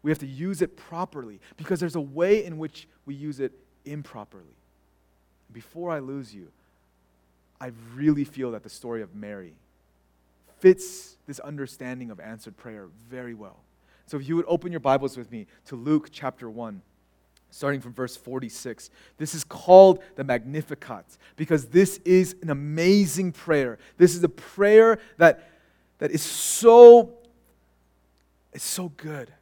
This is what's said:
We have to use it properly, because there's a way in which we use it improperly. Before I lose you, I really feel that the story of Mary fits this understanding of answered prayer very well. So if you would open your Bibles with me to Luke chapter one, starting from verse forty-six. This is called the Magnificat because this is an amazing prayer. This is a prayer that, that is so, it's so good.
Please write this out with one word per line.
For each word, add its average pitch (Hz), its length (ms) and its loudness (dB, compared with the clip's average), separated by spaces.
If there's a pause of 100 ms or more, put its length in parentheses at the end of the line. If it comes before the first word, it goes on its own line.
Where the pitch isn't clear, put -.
We 151 80 -6
have 151 80 -4
to 143 80 -16
use 147 340 -12
it - 160 -8
properly, 143 640 -16 (160)
because 160 240 -10
there's 170 160 -10
a 160 40 -8
way 170 440 -4
in 165 140 -16
which - 280 -16 (200)
we 143 80 -14
use 143 260 -14
it 131 120 -8 (380)
improperly. 104 640 -20 (960)
Before 165 380 -14
I 156 80 -6
lose 131 360 -14
you, 92 140 -20 (1120)
I 127 120 -16 (220)
really 143 300 0
feel 131 280 -10
that 107 100 -14
the 107 80 -20
story 117 320 -14
of 90 120 -20
Mary 101 400 -18 (1040)
fits - 560 -2 (100)
this 143 140 -18
understanding 127 680 -16
of 92 100 -20
answered 110 360 -20
prayer 104 320 -20 (220)
very 123 240 -18
well. 104 260 -20 (460)
So 156 100 -14
if 135 120 -12
you 165 80 -4
would 170 120 -4
open 175 220 -4
your 165 100 -10
Bibles 135 360 -2
with 117 160 -18
me 107 140 -16 (200)
to 135 100 -16
Luke 151 360 -6
chapter 127 360 -14
one, 110 340 -16 (680)
starting 139 300 -8
from 120 120 -20
verse 123 240 -12
forty-six. 123 720 -16 (280)
This 151 160 -12
is 151 80 -12
called 185 560 6 (160)
the 135 100 -10
Magnificat 131 960 -10 (180)
because 151 300 -4
this 185 380 2
is 185 380 0
an 160 80 -10
amazing 165 840 -2
prayer. 139 460 -4 (180)
This 175 180 4
is 175 80 -6
a 170 60 0
prayer 214 680 2 (200)
that, - 320 4 (480)
that - 140 -8
is 151 100 -6
so, 233 920 8 (1400)
it's - 120 -18
so 180 320 -10
good. 147 460 -16